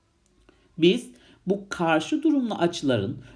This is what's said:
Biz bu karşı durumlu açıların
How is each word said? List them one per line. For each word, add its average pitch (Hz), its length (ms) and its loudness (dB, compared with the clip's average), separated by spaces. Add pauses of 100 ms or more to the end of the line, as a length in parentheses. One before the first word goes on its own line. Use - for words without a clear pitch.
(760)
Biz 185 340 2 (360)
bu 196 220 -2
karşı 165 540 0
durumlu 269 300 2
açıların 135 640 -2 (180)